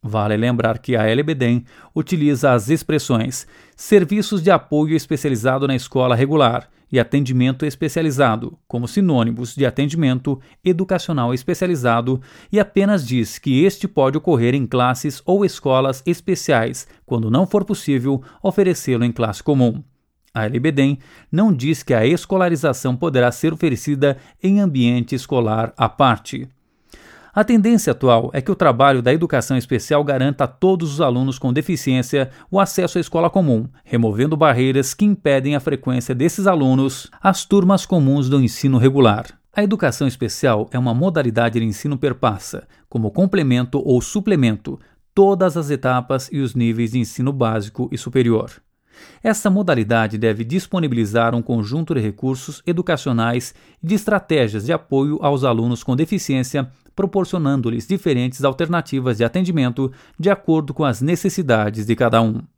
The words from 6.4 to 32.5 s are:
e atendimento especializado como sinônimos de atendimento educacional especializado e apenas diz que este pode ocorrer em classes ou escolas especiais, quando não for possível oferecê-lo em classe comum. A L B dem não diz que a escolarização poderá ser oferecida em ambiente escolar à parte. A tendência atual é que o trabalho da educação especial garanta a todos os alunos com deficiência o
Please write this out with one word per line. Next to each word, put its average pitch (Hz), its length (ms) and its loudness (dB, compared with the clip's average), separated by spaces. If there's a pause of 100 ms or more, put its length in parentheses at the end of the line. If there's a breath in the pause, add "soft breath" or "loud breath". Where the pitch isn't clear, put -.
e 127 80 2
atendimento 127 680 0
especializado 139 880 -2 (120)
como 120 200 -6
sinônimos 120 680 0
de 139 100 0
atendimento 139 760 -2 (240 soft breath)
educacional 170 680 -2
especializado 131 880 -2 (300 loud breath)
e 202 80 2
apenas 196 460 0
diz 117 340 -2
que 135 240 2
este 190 240 0
pode 135 280 2
ocorrer 127 380 2
em 135 140 -2
classes 127 580 -2
ou 196 180 2
escolas 131 600 0
especiais, 139 840 -2 (160 soft breath)
quando 110 280 -2
não 165 160 2
for 196 180 0
possível 139 560 -2 (220 loud breath)
oferecê-lo 180 600 0
em 120 80 0
classe 113 300 -4
comum. 127 420 0 (480)
A 110 140 -4
L 120 140 -2
B 151 120 0
dem 139 280 0 (320 soft breath)
não 202 200 2
diz 147 300 -2
que 131 140 0
a 110 100 2
escolarização 165 880 0
poderá 127 360 2
ser 151 200 -2
oferecida 143 680 0 (240 loud breath)
em 196 180 2
ambiente 123 560 0
escolar 117 600 -2
à 113 140 0
parte. - 580 -2 (840 loud breath)
A 214 100 2
tendência 220 480 2
atual 123 400 2
é 135 100 -4
que - 80 -6
o 190 60 0
trabalho 139 460 4
da 123 100 2
educação 151 460 0
especial 131 480 -2
garanta 135 400 0
a - 20 -4
todos 165 460 0
os 143 80 -2
alunos 131 360 0
com 131 140 -2
deficiência 131 800 -2 (200 loud breath)
o 190 120 2